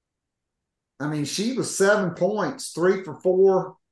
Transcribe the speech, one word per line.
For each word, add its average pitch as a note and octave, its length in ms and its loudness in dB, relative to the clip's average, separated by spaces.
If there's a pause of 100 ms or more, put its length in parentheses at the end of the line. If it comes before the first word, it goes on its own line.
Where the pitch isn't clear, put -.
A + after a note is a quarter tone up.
(1000)
I D3 100 -4
mean, D3+ 180 -4
she A3 260 -4
was G#3+ 240 -4
seven G3 340 2
points, F3+ 600 -4
three F#3 340 0
for D3 160 -14
four F#3 560 2 (160)